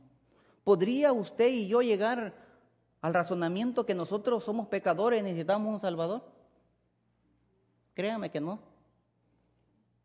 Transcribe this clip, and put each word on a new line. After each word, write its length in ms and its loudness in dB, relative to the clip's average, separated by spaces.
¿Podría 480 4
usted 380 2
y 180 -2
yo 140 2
llegar 520 0
al 120 -2
razonamiento 720 0
que 80 -2
nosotros 520 -2
somos 240 -4
pecadores 500 2
y 40 -4
necesitamos 500 -2
un 60 -6
Salvador? 440 -4
Créame 380 -4
que 80 -4
no. 220 -8